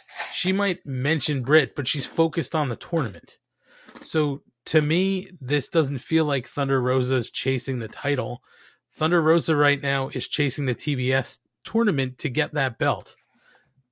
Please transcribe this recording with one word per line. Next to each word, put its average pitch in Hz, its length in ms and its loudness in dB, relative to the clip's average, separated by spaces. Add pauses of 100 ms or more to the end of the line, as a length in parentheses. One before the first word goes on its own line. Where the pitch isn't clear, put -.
(340)
She 185 180 0
might 196 320 -2
mention 139 580 0
Britt, 139 320 4
but 131 140 -4
she's 147 160 -2
focused 165 500 0
on 151 140 0
the 117 80 -4
tournament. 113 640 -6 (640)
So 151 400 -2 (240)
to 156 160 4
me, 180 480 0 (100)
this 139 300 -2
doesn't 143 280 2
feel 160 280 0
like 139 200 -2
Thunder 139 360 0
Rosa's 127 480 0
chasing 131 480 -2
the 110 100 -6
title. 127 540 -4 (480)
Thunder 165 320 2
Rosa 160 340 4
right 143 260 4
now 139 260 -2
is - 200 -6
chasing 143 380 -2
the 127 80 0
T 147 220 -4
B 127 180 0
S 131 240 -2 (260)
tournament 143 540 0
to 143 100 -4
get 147 240 -2
that 135 260 -2
belt. 127 380 -2 (760)